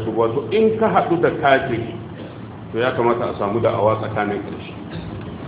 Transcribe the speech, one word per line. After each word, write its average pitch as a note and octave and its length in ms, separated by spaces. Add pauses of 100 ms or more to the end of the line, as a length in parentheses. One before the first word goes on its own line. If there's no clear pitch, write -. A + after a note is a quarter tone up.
su A2+ 60
ba, A2+ 180
to - 220
in G#3+ 280
ka A3 100
haɗu F3 320
da C#3 100 (120)
kafiri, C3 520 (800)
to A2+ 60
ya B2+ 140
kamata A#2+ 380
a - 80
samu G#2 220
da'awa G#2+ 380
tsakanin G#2+ 440
ƙarshe." - 320 (720)